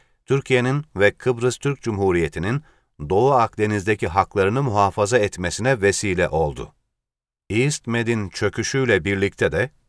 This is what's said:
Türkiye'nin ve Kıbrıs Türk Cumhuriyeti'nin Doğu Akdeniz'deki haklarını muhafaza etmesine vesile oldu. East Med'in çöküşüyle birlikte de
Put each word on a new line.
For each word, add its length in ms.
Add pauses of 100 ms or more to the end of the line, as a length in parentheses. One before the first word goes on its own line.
(260)
Türkiye'nin 600 (100)
ve 160
Kıbrıs 460
Türk 240
Cumhuriyeti'nin 840 (460)
Doğu 220
Akdeniz'deki 760
haklarını 560
muhafaza 540
etmesine 640
vesile 480
oldu. 440 (760)
East 380
Med'in 420
çöküşüyle 760
birlikte 460
de 200 (180)